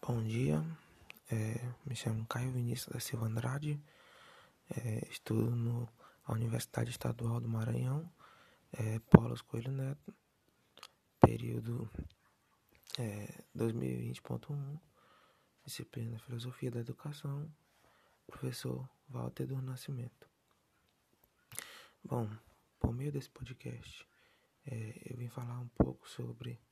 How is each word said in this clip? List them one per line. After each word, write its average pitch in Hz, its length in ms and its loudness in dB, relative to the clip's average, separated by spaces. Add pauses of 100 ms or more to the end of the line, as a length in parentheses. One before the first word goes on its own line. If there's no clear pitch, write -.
Bom 120 160 2
dia, 123 400 4 (680)
é, 110 240 0 (300)
me 127 100 -2
chamo 110 300 -2
Caio 127 260 -2
Vinícius 123 420 -2
da 120 60 -4
Silva 113 260 -2
Andrade, 135 560 0 (880)
é, 117 400 -2
estudo 113 460 2
no, 117 320 0 (380)
a - 80 0
Universidade 113 560 0
Estadual 117 500 0
do 117 80 -4
Maranhão, 123 640 0 (640)
é, 110 260 0
Paulo - 460 8
Coelho 117 260 -4
Neto, 135 420 -4 (1080)
período, 117 680 8 (1080)
é, 104 460 -6 (100)
dois 113 160 2
mil 127 180 0
e 123 60 0
vinte 120 260 -4
ponto 123 300 -6
um, 143 260 -4 (840)
disciplina 117 560 -6
Filosofia 123 500 -6
da 120 120 -2
Educação, 143 680 -6 (800)
professor 127 580 -4 (220)
Walter 123 400 -4
do 135 140 -2
Nascimento. 127 680 -8 (1700)
Bom, 117 260 -2 (480)
por 117 160 2
meio 139 200 -4
desse 139 160 -6
podcast, 120 760 -12 (600)
é, 110 400 -8
eu 117 100 -8
vim 120 140 -6
falar 120 300 -8
um 120 100 -8
pouco - 400 4
sobre 120 500 -8 (120)